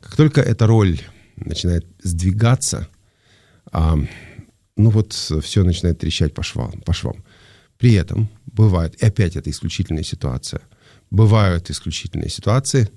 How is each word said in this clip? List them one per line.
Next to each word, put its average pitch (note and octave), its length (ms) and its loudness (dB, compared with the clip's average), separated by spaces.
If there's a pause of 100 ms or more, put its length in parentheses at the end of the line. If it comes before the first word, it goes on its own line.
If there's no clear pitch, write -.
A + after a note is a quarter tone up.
Как - 140 -18
только D3 260 4
эта A2+ 260 2
роль G2+ 320 4 (380)
начинает E2 480 -4 (180)
сдвигаться, F#2+ 840 0 (840)
ам, D#2+ 360 2 (680)
ну G#2+ 140 6
вот G#2+ 220 0
все - 500 -2
начинает F2 360 0
трещать D#2 340 -2
по - 100 -8
швам, - 420 -8
по F2 80 -2
швам. - 300 -8 (540)
При B2 160 4
этом G#2 360 0 (160)
бывает, F2+ 560 2
и - 60 0
опять F#2+ 280 0
это D#2 140 -8
исключительная D#2+ 540 -6
ситуация, - 580 -8 (500)
бывают G2+ 600 2
исключительные - 580 -8
ситуации A#2+ 680 0